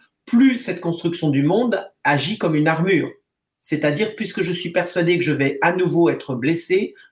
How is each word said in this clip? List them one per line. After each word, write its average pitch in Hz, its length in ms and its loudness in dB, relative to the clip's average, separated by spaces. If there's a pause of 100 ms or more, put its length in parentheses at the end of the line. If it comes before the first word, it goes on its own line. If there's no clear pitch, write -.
(260)
plus 254 320 4
cette 185 240 -4
construction 165 480 -2
du 139 140 2
monde 208 420 0 (180)
agit 147 340 0
comme 160 180 0
une 151 120 2
armure. 160 420 0 (520)
C'est-à-dire, 151 540 -2
puisque - 260 -6
je 175 100 -2
suis 170 200 -6
persuadée 175 460 0
que - 60 -2
je 156 100 0
vais 135 280 -2
à 170 140 2
nouveau 170 340 2
être - 240 -4
blessée 165 600 0 (180)